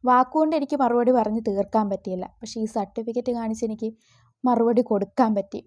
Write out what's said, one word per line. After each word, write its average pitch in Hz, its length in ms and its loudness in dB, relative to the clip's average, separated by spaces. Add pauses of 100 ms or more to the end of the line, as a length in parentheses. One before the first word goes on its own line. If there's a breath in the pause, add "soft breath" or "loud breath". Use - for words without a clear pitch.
വാക്കുകൊണ്ട് 254 520 2
എനിക്ക് 285 240 -2
മറുപടി 240 320 2
പറഞ്ഞ് 226 340 0
തീർക്കാൻ 202 440 0
പറ്റിയില്ല. 185 360 -6 (140)
പക്ഷേ - 200 -14
ഈ 220 160 -4
സർട്ടിഫിക്കറ്റ് 233 560 -4
കാണിച്ച് 226 340 -4
എനിക്ക് 220 240 -6 (540 soft breath)
മറുപടി 233 380 4
കൊടുക്കാൻ 220 540 0
പറ്റി. 196 320 -6